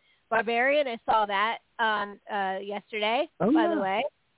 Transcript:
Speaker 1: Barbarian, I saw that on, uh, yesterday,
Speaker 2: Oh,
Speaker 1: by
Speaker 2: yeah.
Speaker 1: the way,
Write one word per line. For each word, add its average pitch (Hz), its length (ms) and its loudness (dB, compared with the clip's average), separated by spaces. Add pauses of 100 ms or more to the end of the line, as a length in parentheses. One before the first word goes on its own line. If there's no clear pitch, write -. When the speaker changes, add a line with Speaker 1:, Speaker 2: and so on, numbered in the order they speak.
(300)
Speaker 1:
Barbarian, 254 560 2
I 233 120 -6 (120)
saw 220 160 4
that 208 340 0 (200)
on, 208 400 -2 (100)
uh, 196 320 -2
yesterday, 208 680 -2 (100)
Speaker 2:
Oh, 208 140 2
Speaker 1:
by 320 100 4
Speaker 2:
yeah. 339 120 0
Speaker 1:
the 294 60 0
way, 196 220 0 (340)